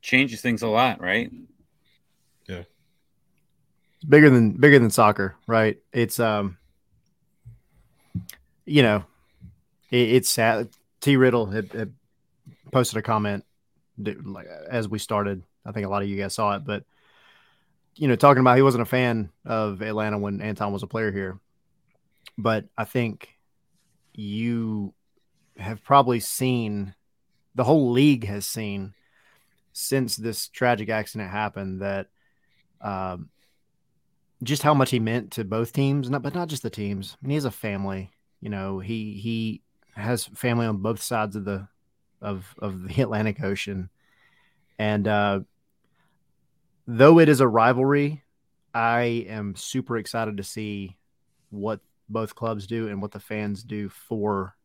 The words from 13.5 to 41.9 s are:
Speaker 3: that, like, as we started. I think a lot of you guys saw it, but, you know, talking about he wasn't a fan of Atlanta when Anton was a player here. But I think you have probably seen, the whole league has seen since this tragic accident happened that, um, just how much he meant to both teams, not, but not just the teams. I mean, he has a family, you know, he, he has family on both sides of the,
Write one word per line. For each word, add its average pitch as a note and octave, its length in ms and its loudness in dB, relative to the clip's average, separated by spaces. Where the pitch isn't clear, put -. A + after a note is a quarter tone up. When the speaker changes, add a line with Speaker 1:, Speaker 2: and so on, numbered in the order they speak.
Speaker 3:
that, G2+ 260 -8
like, - 220 -14
as A2 220 -4
we G#2+ 80 -6
started. G2+ 460 -4
I G#2 100 -14
think G#2 120 -6
a F#2+ 40 -6
lot G2+ 120 -2
of G2+ 80 -4
you G2 80 -6
guys G2 160 -6
saw G#2 220 -2
it, A#2+ 100 -10
but, G#2 200 -6
you D3+ 120 -2
know, B2 80 4
talking C#3 240 6
about B2+ 160 6
he C3+ 80 6
wasn't A#2+ 180 4
a G#2+ 40 -2
fan A#2 440 -2
of G#2+ 380 -4
Atlanta G#2+ 340 -4
when G2+ 240 -6
Anton G#2 300 -6
was G2 100 -6
a G2 60 -12
player A2 240 -4
here. G2 260 -8
But A2 280 -2
I A2 80 -4
think A#2 420 -4
you A2 800 -6
have G#2 260 -12
probably B2 380 4
seen, A2 720 -4
the B2 100 0
whole C3+ 260 4
league C3 340 4
has G2+ 200 -8
seen G2+ 480 -8
since C3 420 -4
this A2 320 -8
tragic A#2+ 400 0
accident G#2+ 420 -6
happened G2 520 -6
that, G2 260 -6
um, F#2+ 500 -8
just C3+ 220 -4
how D3+ 100 4
much C3+ 160 2
he B2 100 0
meant A2+ 320 -4
to A2+ 120 -8
both A2 300 -4
teams, C#3 360 -2
not, C3+ 120 -4
but C#3+ 120 -8
not F3 140 -6
just D3+ 160 -10
the A2+ 60 -6
teams. G2+ 520 -10
I C#3 40 -14
mean, C3+ 60 -4
he D3 40 -2
has D3 100 -4
a A2+ 60 -4
family, G2 600 -8
you - 100 -12
know, G2 300 -8
he, G#2+ 360 -10
he A2+ 460 -6
has A2+ 320 -4
family A#2 380 -2
on G#2+ 120 -2
both G#2 240 -6
sides G#2+ 340 -4
of G#2 80 -8
the, G2 240 -8